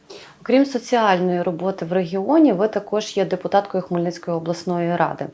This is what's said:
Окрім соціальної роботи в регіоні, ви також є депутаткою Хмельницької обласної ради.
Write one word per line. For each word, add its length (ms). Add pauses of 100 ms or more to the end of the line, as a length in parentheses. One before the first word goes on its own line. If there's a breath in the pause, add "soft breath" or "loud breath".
(420 loud breath)
Окрім 240
соціальної 760
роботи 440
в 80
регіоні, 600
ви 140
також 500
є 80
депутаткою 580
Хмельницької 540
обласної 580
ради. 380